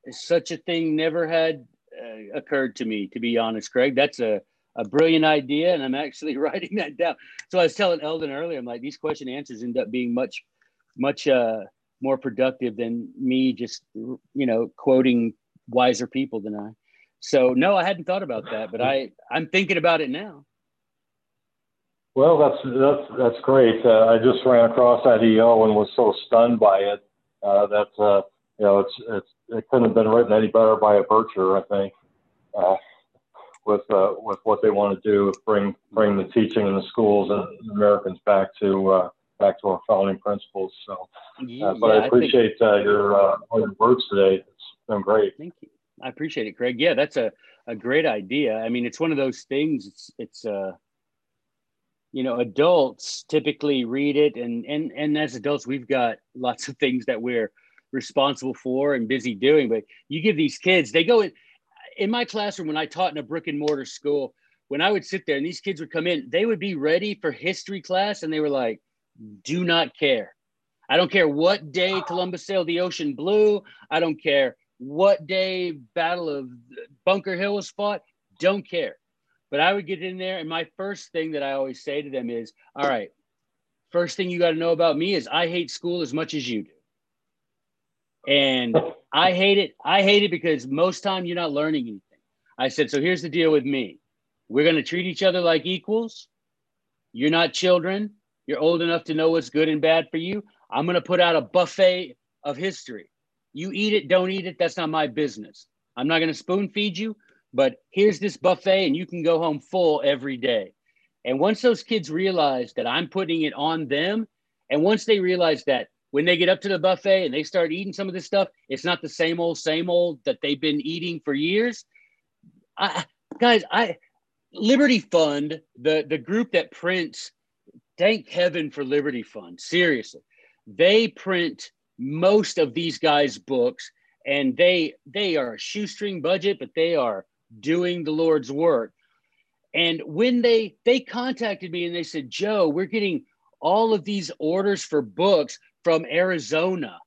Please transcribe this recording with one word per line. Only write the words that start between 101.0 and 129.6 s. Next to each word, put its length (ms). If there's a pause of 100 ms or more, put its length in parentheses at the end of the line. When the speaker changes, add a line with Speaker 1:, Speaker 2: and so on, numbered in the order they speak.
Speaker 1:
put 180
out 160
a 60
buffet 720 (280)
of 140
history. 520 (440)
You 180
eat 220
it, 140
don't 220
eat 160
it, 140
that's 180
not 120
my 180
business. 580 (320)
I'm 100
not 120
gonna 160
spoon 340
feed 300
you, 180 (380)
but 220 (120)
here's 300
this 180
buffet 480
and 100
you 120
can 160
go 160
home 200
full 460
every 320
day." 360 (520)
And 140
once 200
those 220
kids 300
realize 600
that 120
I'm 240
putting 320
it 140
on 320
them, 400 (420)
and 140
once 220
they 140
realize 440
that 240 (260)
when 120
they 100
get 140
up 100
to 80
the 100
buffet 480
and 80
they 80
start 300
eating 220
some 160
of 40
this 120
stuff, 240 (180)
it's 160
not 180
the 60
same 320
old, 180
same 320
old 360
that 160
they've 180
been 220
eating 420
for 100
years. 520 (920)
I, 280 (340)
guys, 320
I, 240 (560)
Liberty 480
Fund, 640 (180)
the, 260
the 120
group 340
that 180
prints, 600 (680)
thank 300
heaven 440
for 120
Liberty 400
Fund. 380